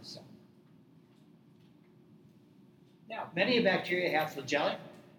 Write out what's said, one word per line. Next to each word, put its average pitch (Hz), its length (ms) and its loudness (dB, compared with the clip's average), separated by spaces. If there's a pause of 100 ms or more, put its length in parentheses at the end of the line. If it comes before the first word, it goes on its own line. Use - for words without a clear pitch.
the - 20 -18
cell. - 200 -16 (2750)
Now, 220 280 -8
many 214 260 4
bacteria 175 560 2
have 156 120 0
flagella, 147 460 0 (420)